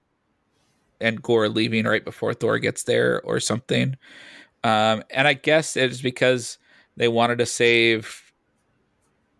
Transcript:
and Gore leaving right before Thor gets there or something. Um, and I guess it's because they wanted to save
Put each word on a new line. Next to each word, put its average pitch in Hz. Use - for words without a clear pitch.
and 113
Gore 113
leaving 113
right 113
before -
Thor 113
gets 113
there 120
or 120
something. 127
Um, 110
and 135
I 147
guess 151
it's 127
because 127
they 120
wanted 117
to 120
save 117